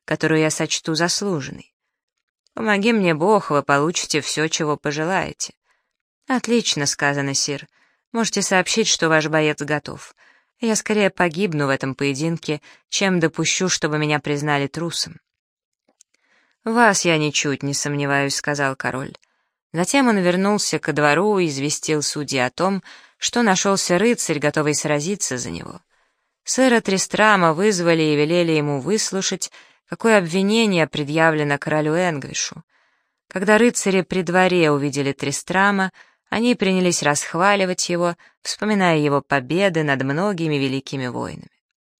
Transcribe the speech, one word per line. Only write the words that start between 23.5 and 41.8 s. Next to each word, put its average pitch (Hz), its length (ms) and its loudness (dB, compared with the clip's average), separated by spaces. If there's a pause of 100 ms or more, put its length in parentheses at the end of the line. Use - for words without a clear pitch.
рыцарь, 202 420 0
готовый 147 360 0
сразиться 147 600 -2
за 120 120 -8
него. - 300 -12 (640)
Сэра 247 380 4
Тристрама 190 720 2
вызвали 170 500 2
и 151 140 2
велели 165 340 2
ему 147 300 0
выслушать, 190 680 -4 (400)
какое 220 300 4
обвинение 190 680 2
предъявлено 151 720 0
королю 151 380 -2
Энгвишу. 160 680 -4 (640)
Когда 190 300 2
рыцари 202 440 2
при 185 200 -2
дворе 175 500 2
увидели 139 420 0
Тристрама, 190 800 0 (380)
они 233 240 2
принялись 185 480 2
расхваливать 180 880 0
его, 175 260 -2 (260)
вспоминая 190 560 0
его 143 240 2
победы 156 640 0
над 139 200 0
многими 165 520 -2
великими 135 520 -4
воинами. 120 420 -10 (500)